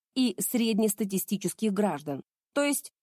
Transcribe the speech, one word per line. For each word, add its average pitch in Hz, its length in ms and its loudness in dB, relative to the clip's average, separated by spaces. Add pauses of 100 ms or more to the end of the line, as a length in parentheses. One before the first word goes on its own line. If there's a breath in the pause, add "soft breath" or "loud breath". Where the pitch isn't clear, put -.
(140)
и 254 240 2
среднестатистических 214 1300 0
граждан. 156 500 -2 (320)
То 285 80 4
есть 285 280 -2 (120)